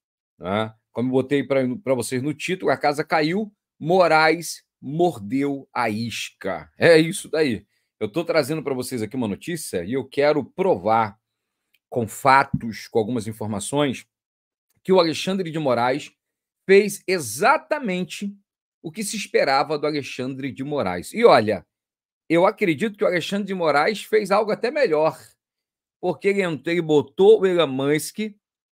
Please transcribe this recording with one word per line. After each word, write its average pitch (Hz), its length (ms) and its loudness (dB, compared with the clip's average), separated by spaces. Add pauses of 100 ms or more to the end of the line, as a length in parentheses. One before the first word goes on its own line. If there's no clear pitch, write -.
(380)
né? 107 360 -4 (200)
Como 123 160 -2
eu - 20 -4
botei 131 320 0
pra, 135 180 0 (220)
pra 135 100 0
vocês 123 280 -2
no 147 120 -4
título, 170 380 -4
a 127 60 0
casa 147 260 -2
caiu, 180 480 -2 (260)
Moraes 160 840 2 (180)
mordeu 139 920 -2
a 120 160 -2
isca. 104 880 -8
É 160 200 8
isso 160 320 0
daí. 143 360 -2 (340)
Eu 107 80 -4
tô 165 160 -4
trazendo 156 400 -4
pra 127 100 -4
vocês 127 280 -6
aqui 110 160 -8
uma 117 100 -2
notícia 101 560 -8
e 104 100 -8
eu 131 140 -4
quero 147 380 0
provar 110 720 0 (720)
com 117 180 -4
fatos, - 800 2
com - 100 -4
algumas 110 300 -2
informações, 110 800 -4 (720)
que 185 120 0
o 185 60 8
Alexandre 170 520 0
de 160 80 -6
Moraes 131 500 0 (560)
fez 196 400 4
exatamente 190 1300 -2 (480)
o 160 100 -14
que 220 120 -10
se 214 140 -8
esperava 147 600 0
do 147 80 -4
Alexandre 135 640 -6
de 135 120 -12
Moraes. 107 500 -4
E 226 120 4
olha, 107 400 6 (640)
eu 170 160 4
acredito 202 520 0
que 214 60 -4
o 185 40 2
Alexandre 185 400 -4
de 190 60 -8
Moraes 170 500 0
fez 214 280 -2
algo 208 200 2
até 233 200 -2
melhor, 160 480 0 (800)
porque 180 300 -2
ele 196 120 0
entrou, 170 300 -4
ele 175 100 0
botou 185 600 4
o 190 40 4
Elon 175 220 2
Musk, 139 520 -2 (520)